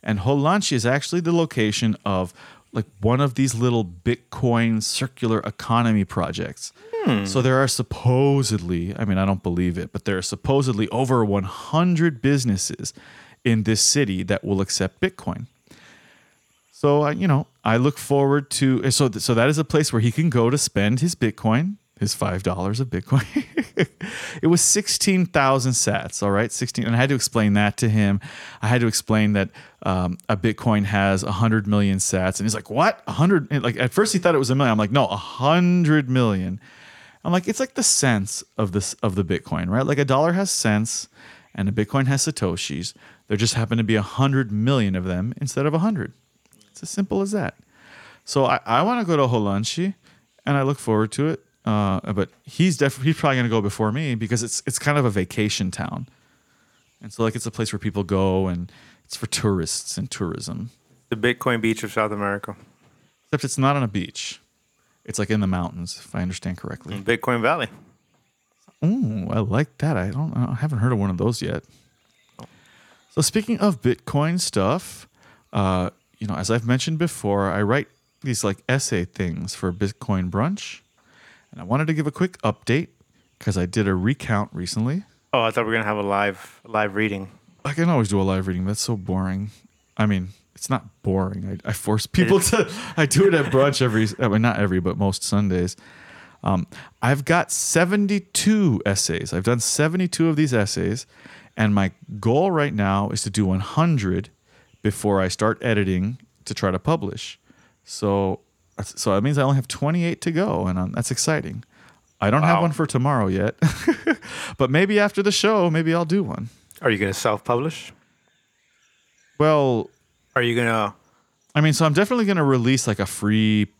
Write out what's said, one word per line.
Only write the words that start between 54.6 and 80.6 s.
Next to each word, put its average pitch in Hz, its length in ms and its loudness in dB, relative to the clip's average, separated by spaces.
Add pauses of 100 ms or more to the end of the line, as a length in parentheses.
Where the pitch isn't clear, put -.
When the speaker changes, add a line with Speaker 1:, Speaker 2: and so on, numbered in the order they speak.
Speaker 1:
it's - 140 -4
kind 147 180 0
of 135 60 2
a 120 60 2
vacation 101 600 -2
town. - 380 -8 (920)
And 110 120 -16
so, 117 100 -4
like, 110 140 0
it's 117 100 -8
a 113 60 -8
place 113 200 -4
where 104 60 -6
people 101 240 -4
go, 95 460 0
and 87 240 -6 (320)
it's - 120 -16
for - 100 -10
tourists - 680 -4
and 123 140 -8
tourism. - 600 -8 (380)
Speaker 2:
The - 60 -4
Bitcoin 120 460 -2
beach 113 240 -2
of 107 80 -10
South 107 180 0
America. 101 460 -4 (720)
Speaker 1:
Except - 180 -4
it's 135 140 -6
not 139 180 2
on 135 80 0
a 113 40 -2
beach. - 520 -8 (640)
It's, - 160 -8
like, 104 100 -2
in 110 80 2
the 101 80 2
mountains, 90 580 -4
if - 120 -20
I 92 60 -4
understand 90 360 -6
correctly. - 380 -12
Speaker 2:
In 98 80 -12
Bitcoin 120 380 0
Valley. 135 260 0 (1160)
Speaker 1:
Ooh, 131 460 0
I - 80 -2
like 113 400 -2
that. 147 180 -2
I 92 140 -2
don't, 143 260 -4
I 123 180 -2
haven't 143 240 -2
heard 120 120 2
of 120 80 0
one 101 120 0
of 90 80 -2
those 113 240 0
yet. - 200 -6 (1500)
So - 100 -2
speaking 214 400 0
of 190 220 2
Bitcoin 151 580 0
stuff, - 640 -2 (460)
uh, 92 380 0 (280)
you 107 80 -8
know, 101 80 -4
as 95 160 -4
I've 113 160 0
mentioned 131 320 0
before, 101 540 -2
I 98 100 0
write 113 240 0 (360)
these, 127 200 -4
like, 98 260 -4
essay 123 360 0
things 87 500 -6
for 90 180 -4
Bitcoin 98 580 -4
Brunch, 139 500 -4 (720)